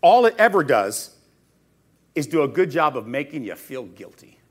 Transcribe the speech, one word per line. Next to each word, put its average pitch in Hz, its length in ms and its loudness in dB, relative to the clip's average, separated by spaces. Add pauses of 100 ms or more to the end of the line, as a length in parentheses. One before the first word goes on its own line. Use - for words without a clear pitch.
all 240 240 6
it 226 120 2
ever 202 260 4
does, 107 520 -2 (1000)
is 147 120 -6
do 156 160 -2
a 139 40 -2
good 165 220 -2
job 151 280 -2
of 110 100 -10
making 139 380 -10
you 87 100 -12
feel 131 280 -14
guilty - 560 -20 (120)